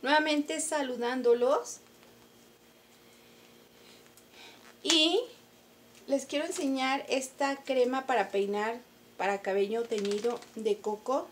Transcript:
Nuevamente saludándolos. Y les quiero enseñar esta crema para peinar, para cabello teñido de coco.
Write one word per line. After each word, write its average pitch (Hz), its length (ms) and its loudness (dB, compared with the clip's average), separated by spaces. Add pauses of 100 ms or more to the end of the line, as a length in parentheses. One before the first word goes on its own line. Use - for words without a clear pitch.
Nuevamente 302 600 2
saludándolos. 247 1160 0 (3000)
Y 339 380 4 (880)
les 269 180 0
quiero 294 220 -4
enseñar 269 640 -2
esta 277 460 -2
crema 262 500 0
para 220 240 0
peinar, 208 500 -2 (380)
para 196 240 -2
cabello 202 400 0
teñido 214 580 -2 (140)
de 214 240 0
coco. 254 540 -4